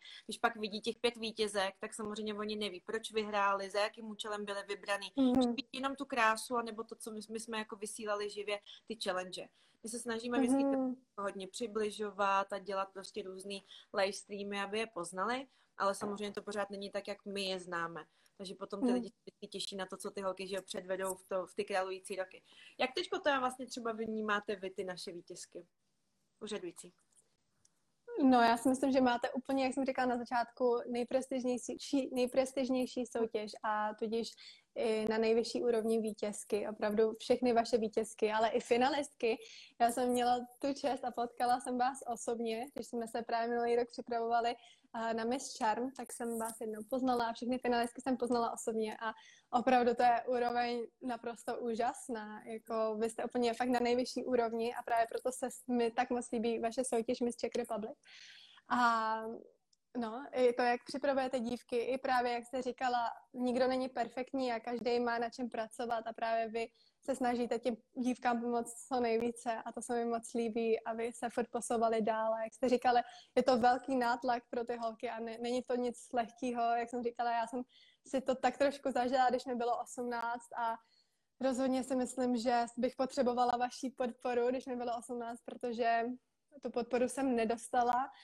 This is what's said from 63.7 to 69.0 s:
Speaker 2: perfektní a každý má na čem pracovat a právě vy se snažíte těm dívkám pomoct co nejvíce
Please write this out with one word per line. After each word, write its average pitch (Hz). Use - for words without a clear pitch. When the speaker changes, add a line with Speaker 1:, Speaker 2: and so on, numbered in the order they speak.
Speaker 2:
perfektní 254
a 226
každý 240
má 233
na 233
čem 240
pracovat 226
a 226
právě 226
vy 233
se 269
snažíte 240
těm 247
dívkám 240
pomoct 233
co 254
nejvíce 233